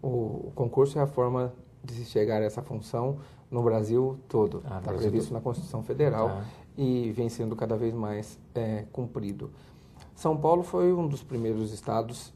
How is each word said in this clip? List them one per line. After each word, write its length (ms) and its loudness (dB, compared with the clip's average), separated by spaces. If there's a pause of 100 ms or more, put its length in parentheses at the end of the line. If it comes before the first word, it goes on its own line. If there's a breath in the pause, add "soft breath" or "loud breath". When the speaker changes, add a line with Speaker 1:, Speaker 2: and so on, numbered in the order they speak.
Speaker 1:
O, 60 -2 (400)
o 60 -12
concurso 440 4
é 40 4
a 40 4
forma 480 0 (280)
de 120 -12
se 100 -8
chegar 380 2
a 20 2
essa 160 -2
função 560 -4 (340 loud breath)
no 120 0
Brasil 560 4 (100)
todo. 380 2
Speaker 2:
Ah, 80 -8
no 0 -
Speaker 1:
Tá 60 -6 (100)
Speaker 2:
Brasil 80 -2
Speaker 1:
previsto 300 2
Speaker 2:
todo. 100 -4
Speaker 1:
na 20 -4
Constituição 420 -6
Federal 460 2
Speaker 2:
Tá. 160 -4 (320 loud breath)
Speaker 1:
e 360 0
vem 180 0
sendo 260 -4
cada 180 -2
vez 200 0
mais, 440 -6 (160)
é, 380 -2
cumprido. 600 -6 (600 loud breath)
São 220 2
Paulo 260 4
foi 300 4
um 160 2
dos 140 -4
primeiros 500 -2
estados 640 -4